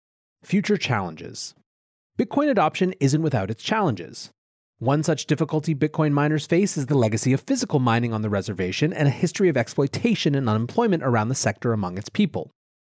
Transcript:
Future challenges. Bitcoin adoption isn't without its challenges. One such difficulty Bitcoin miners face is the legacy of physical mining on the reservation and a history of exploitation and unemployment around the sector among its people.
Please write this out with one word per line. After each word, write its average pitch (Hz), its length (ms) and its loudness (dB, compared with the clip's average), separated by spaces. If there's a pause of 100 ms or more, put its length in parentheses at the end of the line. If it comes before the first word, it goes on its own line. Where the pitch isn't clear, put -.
(420)
Future 208 340 0
challenges. 95 800 -6 (640)
Bitcoin 285 320 0
adoption 185 500 2
isn't 143 220 2
without 117 280 -2
its - 120 -8
challenges. 151 680 -4 (500)
One 139 220 2
such 151 240 -2
difficulty 151 480 0
Bitcoin 151 380 0
miners 147 320 2
face 190 320 2
is 139 100 -2
the 143 120 2
legacy 113 340 2
of 135 80 2
physical 247 380 -2
mining 120 340 2
on 107 80 -2
the 107 80 -2
reservation 95 640 -2
and 143 160 2
a 127 40 2
history 185 360 0
of 139 80 2
exploitation 143 800 0
and 135 140 0
unemployment 143 560 0
around 117 240 2
the 120 80 -2
sector 113 360 -2
among 92 240 -2
its 98 140 -10
people. 160 400 0 (360)